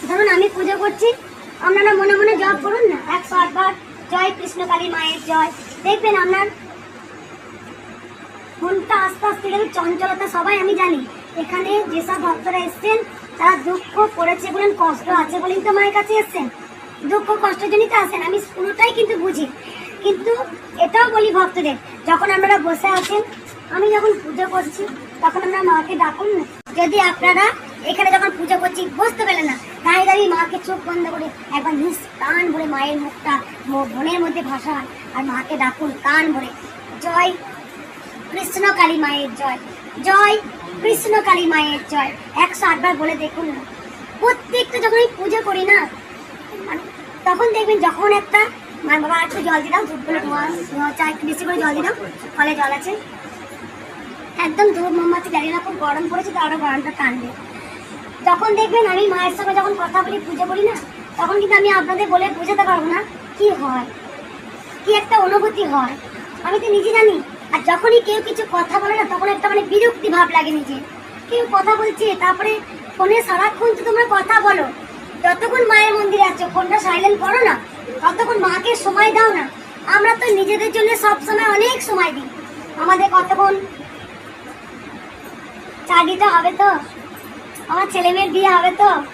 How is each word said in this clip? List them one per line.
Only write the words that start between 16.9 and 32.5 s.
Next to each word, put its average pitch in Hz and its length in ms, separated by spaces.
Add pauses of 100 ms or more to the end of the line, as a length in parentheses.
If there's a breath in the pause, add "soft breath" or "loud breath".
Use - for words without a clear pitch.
দুঃখ 415 180 (120)
কষ্টের 403 300
জন্যই 415 220
তো 453 40
আসেন, 370 260
আমি 370 160 (140)
পুরোটাই 403 400
কিন্তু 440 260
বুঝি। 320 280 (560 loud breath)
কিন্তু 392 300 (500)
এটাও 320 280
বলি 427 220
ভক্তদের, 339 440 (300 loud breath)
যখন - 240
আপনারা 392 280
বসে 330 300
আছেন, 392 340 (480)
আমি 370 200
যখন 415 300
পুজো 311 280
করছি, 370 340 (380)
তখন 302 220
আপনারা 381 200
মাকে 339 340
ডাকুন 302 360
না। 339 120 (320)
যদি 349 240
আপনারা 359 440 (400)
এখানে 370 280
যখন 381 180
পুজো 349 280
করছি 359 240 (140)
বসতে 440 280
পেলেন 349 220
না, 254 100 (260)
তাই 359 240
দাঁড়িয়ে 381 280
মাকে 339 300
চোখ 370 220
বন্ধ 349 240
করে 320 160 (280)
একবার 285 200
নিঃশ্বাস 320 760